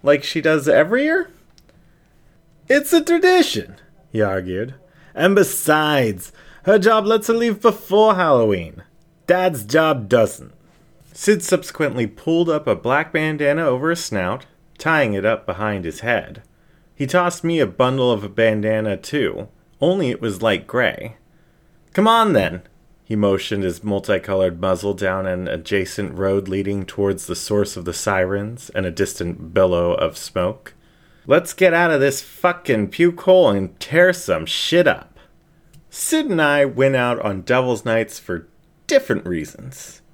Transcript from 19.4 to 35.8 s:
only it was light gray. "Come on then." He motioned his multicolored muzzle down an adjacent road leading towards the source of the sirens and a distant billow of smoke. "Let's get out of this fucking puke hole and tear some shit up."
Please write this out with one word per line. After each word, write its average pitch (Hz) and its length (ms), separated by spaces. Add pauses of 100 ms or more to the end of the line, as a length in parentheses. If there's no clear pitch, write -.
only 170 300
it - 100
was 104 220
light 107 240
gray. 117 500 (760)
"Come 214 160
on 226 240
then." 90 300 (420)
He 110 120
motioned 101 480
his 90 200
multicolored 95 760
muzzle 95 340
down 95 320
an 90 200
adjacent 90 680
road 98 320
leading 98 380
towards 98 400
the 87 100
source 104 400
of 87 80
the 87 80
sirens 101 840
and 95 120
a 87 40
distant 85 600
billow 87 400
of 82 240
smoke. - 560 (540)
"Let's 156 260
get 180 220
out 170 160
of 147 100
this 135 220
fucking 127 640
puke 175 320
hole 185 300
and 98 280
tear 180 360
some 82 320
shit 165 400
up." - 320 (720)